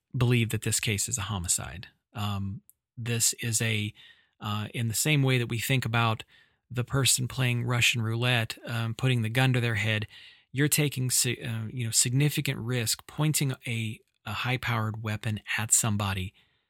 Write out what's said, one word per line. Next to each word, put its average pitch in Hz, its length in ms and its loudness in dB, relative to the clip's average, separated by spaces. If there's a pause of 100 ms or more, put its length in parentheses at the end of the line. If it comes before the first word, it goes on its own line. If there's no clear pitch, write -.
(160)
believe 120 340 4
that 107 120 -2
this 107 180 0
case - 280 0
is 107 100 -4
a 101 40 -4
homicide. 90 640 -4 (280)
Um, 101 460 -4 (380)
this 113 420 0
is 117 220 0
a, 107 320 -2 (460)
uh, 104 340 -4
in 113 140 -2
the 107 60 -2
same 151 280 2
way 131 160 4
that 120 100 -2
we 120 100 -2
think 131 260 0
about 113 400 2 (460)
the 120 140 -2
person 131 420 2
playing 120 380 0
Russian 120 380 2
roulette, 117 640 2
um, 113 280 -4
putting 127 280 2
the 110 60 0
gun 131 240 4
to 123 80 2
their 117 160 0
head, 107 300 0 (460)
you're 139 160 2
taking 131 420 0
si-, - 320 0
uh, 113 300 -6
you 127 120 -4
know, 113 60 -4
significant 139 680 2
risk 117 480 -2
pointing 151 480 0 (120)
a, 113 320 -4 (280)
a 110 60 -6
high-powered 110 680 -2
weapon 107 380 -4 (160)
at 110 160 -4
somebody 98 600 0 (360)